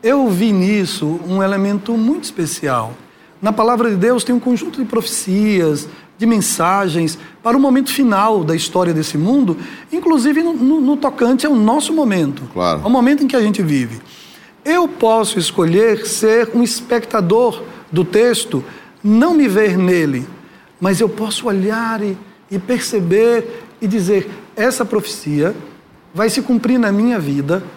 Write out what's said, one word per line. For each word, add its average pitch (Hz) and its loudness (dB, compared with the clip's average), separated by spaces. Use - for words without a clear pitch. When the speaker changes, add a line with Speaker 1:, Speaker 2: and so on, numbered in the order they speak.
Speaker 1:
Eu 262 4
vi 202 2
nisso 185 0
um 190 -2
elemento 196 -2
muito 233 0
especial. 131 -4
Na 208 0
palavra 226 2
de 208 0
Deus 226 2
tem 247 0
um 240 2
conjunto 254 -2
de 240 -2
profecias, 190 0
de 214 -2
mensagens 180 0
para 233 2
o - 4
momento 269 2
final 214 2
da 160 0
história 170 0
desse 156 -2
mundo, 196 2
inclusive 311 2
no, 339 0
no, 277 2
no 277 2
tocante 262 0
ao 302 2
nosso 226 2
momento, 190 0
Speaker 2:
Claro. 87 0
Speaker 1:
ao 202 -2
momento 269 4
em 269 0
que - -2
a 247 2
gente 208 0
vive. 127 -2
Eu 330 0
posso 220 0
escolher 196 0
ser 226 0
um 240 4
espectador 226 0
do 180 0
texto, 214 0
não 233 4
me 294 4
ver 196 2
nele, 160 0
mas 185 0
eu 220 2
posso 214 -6
olhar 220 -2
e, 196 -4
e 196 -6
perceber 226 0
e 220 -2
dizer, 190 0
"Essa 247 0
profecia 175 -2
vai 214 0
se 277 -2
cumprir 247 0
na 214 0
minha 220 0
vida 143 -2